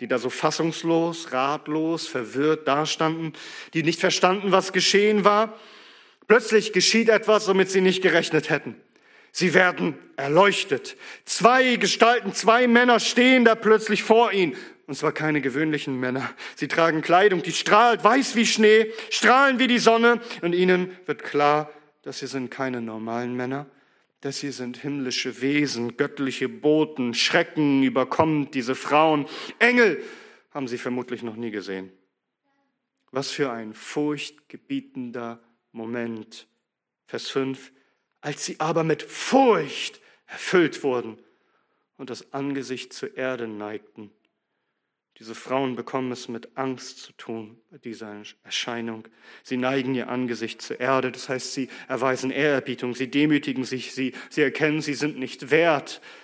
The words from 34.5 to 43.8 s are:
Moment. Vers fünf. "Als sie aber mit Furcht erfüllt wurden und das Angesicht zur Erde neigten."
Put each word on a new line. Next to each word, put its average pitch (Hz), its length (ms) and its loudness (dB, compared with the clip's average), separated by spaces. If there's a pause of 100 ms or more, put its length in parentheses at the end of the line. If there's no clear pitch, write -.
Moment. 117 800 -10 (580)
Vers - 240 -10
fünf. 135 400 -4 (520)
"Als 147 220 -8
sie - 140 -8
aber 160 240 0
mit 156 220 -2
Furcht 202 960 0 (260)
erfüllt - 560 0
wurden 117 340 -4 (800)
und 131 140 -14
das - 220 -16
Angesicht 139 600 -8
zur - 240 -12
Erde 127 300 -6
neigten." 104 640 -12 (1080)